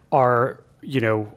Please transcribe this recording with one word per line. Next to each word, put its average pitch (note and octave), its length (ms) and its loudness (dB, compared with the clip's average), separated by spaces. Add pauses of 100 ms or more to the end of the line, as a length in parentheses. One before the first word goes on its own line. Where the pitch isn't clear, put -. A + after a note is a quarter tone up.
(120)
are, B2 480 2 (220)
you C3+ 180 -4
know, A2 360 -2